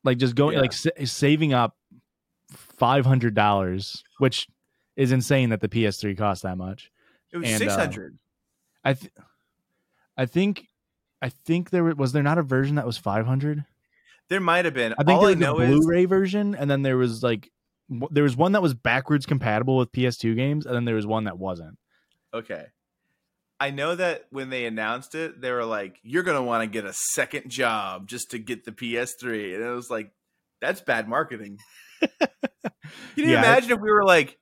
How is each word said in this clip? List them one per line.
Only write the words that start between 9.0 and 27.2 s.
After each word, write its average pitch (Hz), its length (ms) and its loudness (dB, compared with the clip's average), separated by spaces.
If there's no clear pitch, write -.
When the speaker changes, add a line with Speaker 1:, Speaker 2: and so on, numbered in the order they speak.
Speaker 1:
I 127 100 -2
think 190 400 -2
I 131 100 -4
think 170 400 -2
there 175 140 2
wa-, 165 120 2
was 131 160 0
there 147 100 2
not 151 160 2
a 165 40 0
version 135 340 0
that 123 100 -2
was 117 100 -4
five 107 300 -2
hundred? 147 380 -2
Speaker 2:
There 190 120 -2
might 175 260 2
have 147 80 -2
been. 117 240 0
Speaker 1:
I 147 60 0
think 170 120 6
Speaker 2:
All 170 60 4
Speaker 1:
there 208 80 6
Speaker 2:
I 185 40 4
Speaker 1:
was - 20 2
a 165 40 -2
Speaker 2:
know 156 200 0
is 123 100 4
Speaker 1:
Blu-ray 165 340 4
version, 196 500 0
and 143 160 -4
then 139 120 0
there 131 160 2
was, 117 240 0
like, 117 280 -2
w-, 131 220 -6
there 147 100 4
was 131 140 2
one 175 160 4
that 208 100 2
was 147 120 2
backwards 131 520 0
compatible 127 520 0
with 123 140 0
P 127 140 0
S 120 100 -2
two 113 180 0
games, 143 320 -2
and 127 80 -4
then 120 100 -2
there 117 100 0
was 107 120 -2
one 110 180 -2
that 92 140 -8
wasn't. 85 400 -10
Speaker 2:
Okay. 98 320 -10
I 139 100 -2
know 147 260 -4
that 175 340 -4
when 131 200 -10
they 127 160 -6
announced 113 500 -6
it, 160 240 -10
they 127 100 -6
were 123 140 -4
like, 104 400 -8
"You're 147 180 -2
gonna 151 200 0
wanna 113 260 -2
get 104 160 -6
a 95 80 -10
second - 580 -6